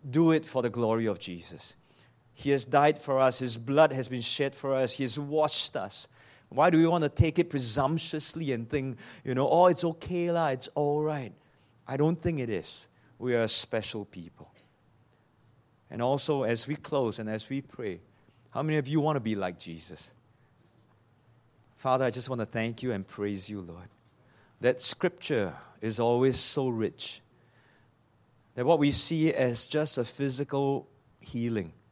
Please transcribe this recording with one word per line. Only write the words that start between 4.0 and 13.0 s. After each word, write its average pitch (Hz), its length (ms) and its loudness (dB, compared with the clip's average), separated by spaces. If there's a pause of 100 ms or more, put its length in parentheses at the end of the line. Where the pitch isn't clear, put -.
been 123 140 -6
shed 139 320 -2
for 135 200 -2
us. 131 200 0
He 139 80 -4
has 127 160 -4
washed 147 580 0
us. 101 320 -10 (400)
Why 151 220 6
do 160 80 6
we 165 80 8
want 165 160 2
to 143 80 2
take 170 300 2
it 170 100 2
presumptuously 143 1000 -2
and 117 180 -6
think, 135 280 -4 (260)
you 131 100 -2
know, 135 160 2
"Oh, 175 160 6
it's 180 160 4
okay 175 480 -2
lah, 165 200 2
it's 131 260 -4
all 147 260 2
right"? 143 300 -4 (560)
I 135 80 -4
don't 156 180 4
think 165 240 -2
it 123 100 -4
is. - 380 -6 (320)